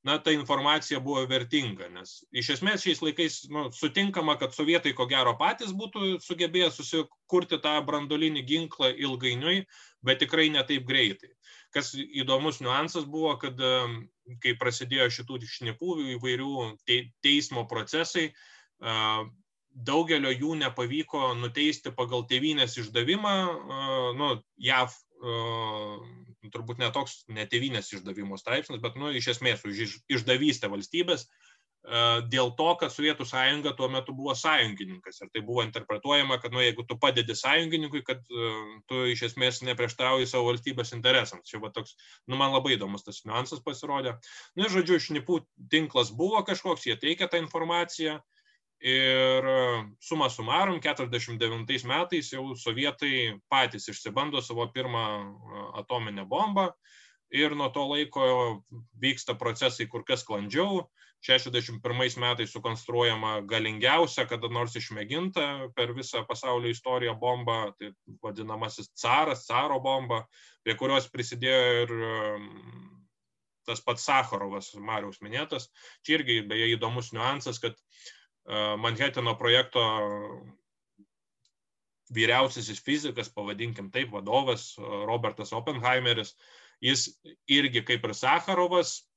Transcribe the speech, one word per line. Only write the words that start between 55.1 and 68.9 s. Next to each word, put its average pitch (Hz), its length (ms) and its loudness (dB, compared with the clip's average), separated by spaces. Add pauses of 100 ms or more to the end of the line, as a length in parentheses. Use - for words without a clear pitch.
e, 104 400 -14 (160)
atominę 104 480 -4
bombą. 190 460 2 (580)
Ir 147 240 2
nuo 143 160 0
to 143 160 0
laiko 143 380 0 (760)
vyksta 127 400 0
procesai 117 480 0
kur 113 160 -8
kas - 240 -2
sklandžiau. 143 600 0 (360)
šešiasdešimt 120 580 0
pirmais 123 360 0
metais 120 320 -2
sukonstruojama 113 960 0
galingiausia, 113 800 2
kada 117 240 -4
nors 120 280 -2
išmėginta 139 1000 -4
per 120 180 0
visą 123 320 -4
pasaulio 120 460 0
istoriją 120 460 0
bomba, 120 400 0 (200)
tai 101 140 -12 (300)
vadinamasis 110 760 -8